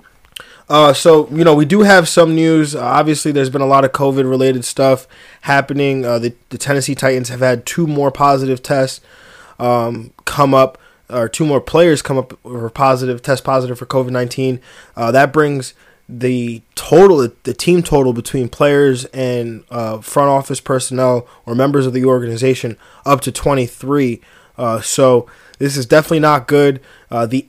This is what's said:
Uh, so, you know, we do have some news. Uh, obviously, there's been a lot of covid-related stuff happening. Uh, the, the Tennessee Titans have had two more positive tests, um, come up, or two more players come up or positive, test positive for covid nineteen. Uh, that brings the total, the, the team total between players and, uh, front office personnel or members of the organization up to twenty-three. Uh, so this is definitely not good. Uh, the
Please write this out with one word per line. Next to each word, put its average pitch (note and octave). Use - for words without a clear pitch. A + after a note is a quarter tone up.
Uh, D3
so, D3+
you D#3+
know, E3
we D3
do G3
have F#3+
some D#3+
news. D#3+
Uh, C3
obviously, D3
there's C#3
been C#3
a C3+
lot C#3
of C3
covid-related C3
stuff C3+
happening. C#3
Uh, A#2+
the, A#2
the A#2+
Tennessee C#3
Titans B2+
have B2
had B2+
two E3+
more C#3+
positive C3+
tests, C3+
um, A#2+
come C#3
up, C3
or A#2
two D#3+
more C#3+
players D#3+
come C3+
up B2+
or A#2
positive, B2+
test C3
positive B2+
for B2+
covid C3
nineteen. B2+
Uh, A#2
that C3+
brings C#3+
the A#2+
total, F3+
the, A#2+
the A#2+
team F3
total C3+
between A#2+
players C#3+
and, A#2+
uh, A2
front C#3+
office C3+
personnel B2+
or A#2
members C#3+
of B2+
the B2+
organization B2
up C#3
to C3
twenty-three. C3
Uh, A2+
so B2+
this C#3
is B2+
definitely D#3
not D3
good. C#3+
Uh, A#2
the C3